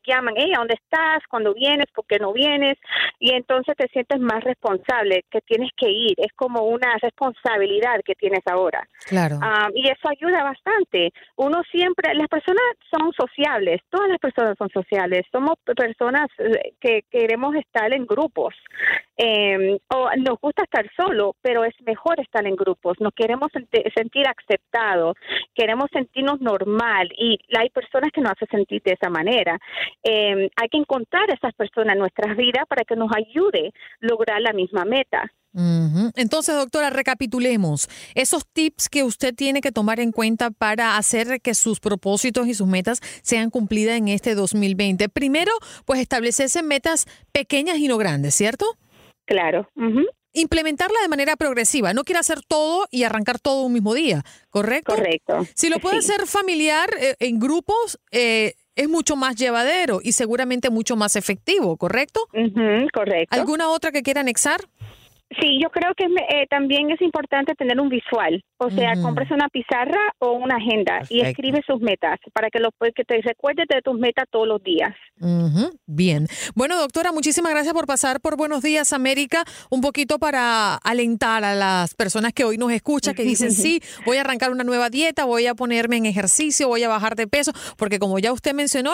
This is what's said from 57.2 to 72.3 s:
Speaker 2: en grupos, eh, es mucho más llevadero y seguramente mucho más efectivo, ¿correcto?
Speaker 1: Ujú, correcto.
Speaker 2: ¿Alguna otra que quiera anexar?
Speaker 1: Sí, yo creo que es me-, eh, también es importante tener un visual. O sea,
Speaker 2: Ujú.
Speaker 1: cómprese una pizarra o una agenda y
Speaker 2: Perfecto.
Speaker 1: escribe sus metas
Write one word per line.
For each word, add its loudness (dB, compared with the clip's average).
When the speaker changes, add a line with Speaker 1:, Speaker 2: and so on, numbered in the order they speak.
Speaker 2:
en 0
grupos, 0
eh, 2
es 0
mucho 2
más -2
llevadero 0
y -2
seguramente 0
mucho 0
más 0
efectivo, 0
¿correcto? -2
Speaker 1:
Ujú, 2
correcto. 0
Speaker 2:
¿Alguna 0
otra -2
que -2
quiera 0
anexar? 0
Speaker 1:
Sí, 2
yo 0
creo 0
que -2
es 2
me-, 2
eh, 0
también 0
es -2
importante 0
tener 0
un 2
visual. -2
O -2
sea, 2
Speaker 2:
Ujú. 0
Speaker 1:
cómprese -2
una 2
pizarra -2
o 0
una 0
agenda 0
y 0
Speaker 2:
Perfecto. 2
Speaker 1:
escribe -2
sus 0
metas 0